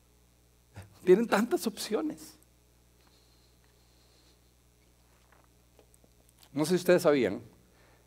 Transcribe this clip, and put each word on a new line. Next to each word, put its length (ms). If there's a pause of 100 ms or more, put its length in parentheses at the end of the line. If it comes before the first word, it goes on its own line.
(1040)
Tienen 240
tantas 380
opciones. 680 (4000)
No 140
sé 60
si 40
ustedes 280
sabían, 380 (640)